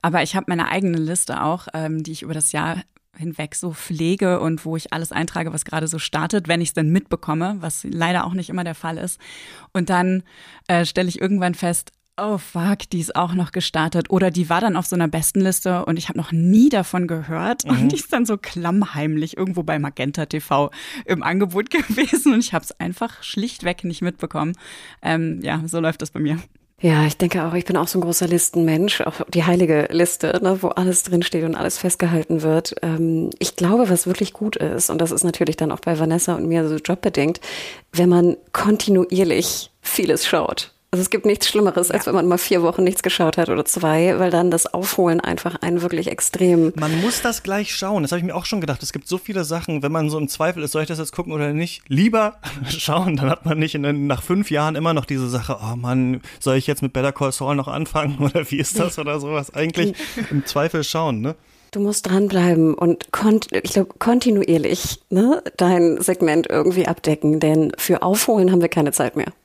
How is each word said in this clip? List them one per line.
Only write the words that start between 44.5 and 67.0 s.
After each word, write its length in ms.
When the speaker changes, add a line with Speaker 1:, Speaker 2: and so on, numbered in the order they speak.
Speaker 3:
Aufholen 460
einfach 360
einen 260
wirklich 260
extrem 720
Speaker 2:
Man 220
muss 200
das 220
gleich 320
schauen, 280
das 100
habe 60
ich 60
mir 80
auch 120
schon 160
gedacht. 200
Es 120
gibt 120
so 120
viele 260
Sachen, 400
wenn 80
man 180
so 80
im 120
Zweifel 340
ist, 80
soll 120
ich 40
das 120
jetzt 120
gucken 220
oder 180
nicht, 380
lieber 480
<laughs> 160
schauen, 480
dann 120
hat 160
man 140
nicht 160
in 80
den, 240
nach 160
fünf 280
Jahren 240
immer 180
noch 100
diese 240
Sache, 340
oh 140
Mann, 460
soll 160
ich 120
jetzt 140
mit 120
Better 180
Call 220
Saul 240
noch 100
anfangen 500
<laughs> 20
oder 300
wie 100
ist 200
das 180
oder 220
sowas? 340
Eigentlich 420
im 140
Zweifel 400
schauen, 340
ne? 160
Speaker 3:
Du 100
musst 280
dranbleiben 640
und 380
kont-, 400
ich 220
glaub, 260
kontinuierlich, 1080
ne, 340
dein 440
Segment 480
irgendwie 380
abdecken, 540